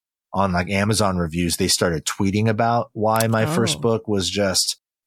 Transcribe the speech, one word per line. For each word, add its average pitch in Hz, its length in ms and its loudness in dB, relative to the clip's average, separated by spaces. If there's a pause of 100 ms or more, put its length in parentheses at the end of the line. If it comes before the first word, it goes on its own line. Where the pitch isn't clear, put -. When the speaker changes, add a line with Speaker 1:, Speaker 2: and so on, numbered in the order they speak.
(320)
Speaker 1:
on, 95 200 0
like, 90 180 -2
Amazon 101 480 0
reviews. 85 380 -2
They 92 120 0
started 85 360 0
tweeting 104 440 0
about 117 440 0
why 110 340 0
my 110 200 2
first 113 320 0
Speaker 2:
Oh. - 20 -14
Speaker 1:
book 113 280 0
was 98 220 0
just 95 460 0 (300)